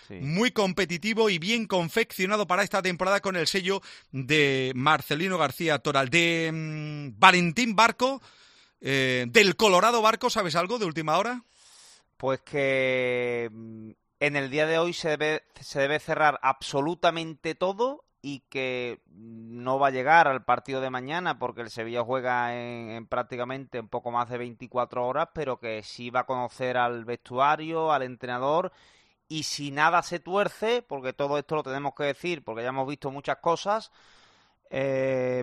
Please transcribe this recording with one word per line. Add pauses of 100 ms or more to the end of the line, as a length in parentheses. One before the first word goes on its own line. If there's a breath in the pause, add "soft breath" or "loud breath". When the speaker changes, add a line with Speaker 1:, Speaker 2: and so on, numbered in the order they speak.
Speaker 1:
Sí.
Speaker 2:
muy
competitivo
y
bien
confeccionado
para
esta
temporada
con
el
sello (320 loud breath)
de
Marcelino
García
Toral.
De,
mm,
Valentín
Barco, (600 soft breath)
eh,
del
Colorado
Barco,
¿sabes
algo
de
última
hora? (760 soft breath)
Speaker 1:
Pues
que,
mm, (300)
en
el
día
de
hoy
se
debe, (140)
se
debe
cerrar
absolutamente
todo (180)
y (100)
que
no
va
a
llegar
al
partido
de
mañana
porque
el
Sevilla
juega
en,
en
prácticamente
un
poco
más
de
veinticuatro
horas,
pero
que
sí
va
a
conocer
al
vestuario,
al
entrenador, (540 soft breath)
y
si
nada
se
tuerce,
porque
todo
esto
lo
tenemos
que
decir,
porque
ya
hemos
visto
muchas
cosas, (840 soft breath)
eh,